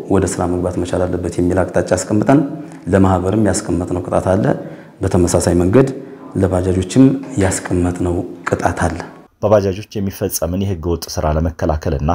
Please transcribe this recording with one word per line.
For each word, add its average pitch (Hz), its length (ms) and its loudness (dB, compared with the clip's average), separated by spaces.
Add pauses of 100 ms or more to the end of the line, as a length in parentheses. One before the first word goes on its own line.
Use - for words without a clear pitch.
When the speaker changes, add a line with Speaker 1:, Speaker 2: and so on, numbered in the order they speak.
Speaker 1:
ወደ 95 180 4
ስራ 90 200 -4
መግባት 90 300 -2
መቻል 90 260 -2
አለበት 90 320 -4
የሚል 90 240 0
አቅጣጫ 87 340 -2
አስቀምጠን 107 460 2 (480)
ለማህበርም 95 580 4
ያስቀመጥነው 90 580 -2
ቅጣት 92 240 0
አለ። 98 180 2 (540)
በተመሳሳይ 90 560 2
መንገድ 95 340 4 (460)
ለባጃጆችም 92 720 2 (340)
ያስቀመጥነው 90 760 -2 (300)
ቅጣት - 360 -2
አለ። - 180 -2 (400)
Speaker 2:
በባጃጆች 101 520 2
የሚፈጸምን 98 720 -4
የህገ 92 260 -4
ወጥ 85 200 -2
ስራ 80 240 -4
ለመከላከልና 78 840 -2